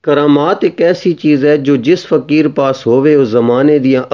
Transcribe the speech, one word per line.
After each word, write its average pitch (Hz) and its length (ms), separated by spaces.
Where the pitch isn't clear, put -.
ਕਰਾਮਾਤ 147 600
ਇੱਕ 170 180
ਐਸੀ 175 300
ਚੀਜ਼ 147 320
ਹੈ, 147 120
ਜੋ 139 200
ਜਿਸ 139 300
ਫਕੀਰ 147 420
ਪਾਸ 135 380
ਹੋਵੇ, 135 280
ਉਹ 139 100
ਜ਼ਮਾਨੇ 120 540
ਦੀਆਂ 131 240